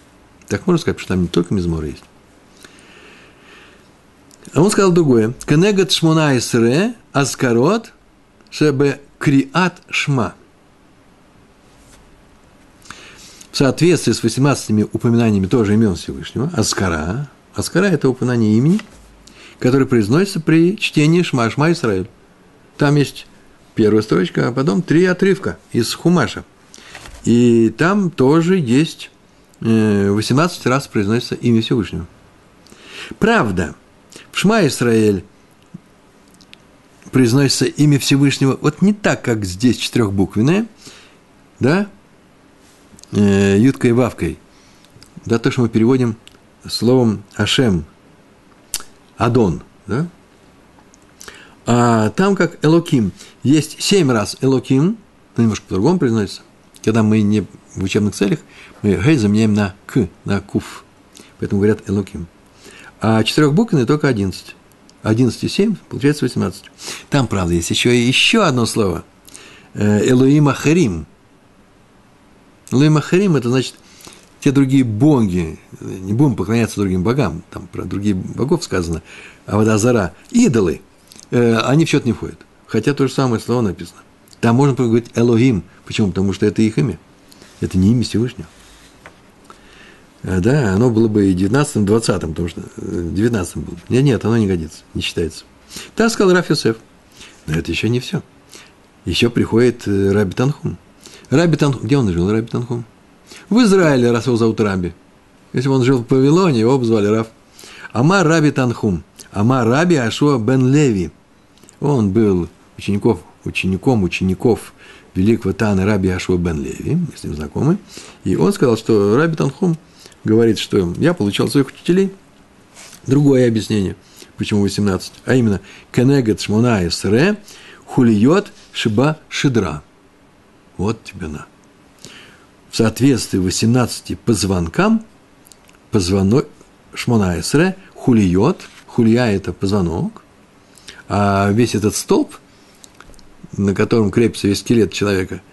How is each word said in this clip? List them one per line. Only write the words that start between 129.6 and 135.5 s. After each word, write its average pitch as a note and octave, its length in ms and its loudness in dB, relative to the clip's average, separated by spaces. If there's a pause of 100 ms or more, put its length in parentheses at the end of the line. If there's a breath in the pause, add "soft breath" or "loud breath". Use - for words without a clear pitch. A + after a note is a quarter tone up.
Вот A2+ 280 -6
тебе F#2 240 -14
на. D2 180 -14 (1200 loud breath)
В - 60 -12
соответствии A2+ 640 0
восемнадцати A2 800 -2
позвонкам, G#2 880 -2 (880)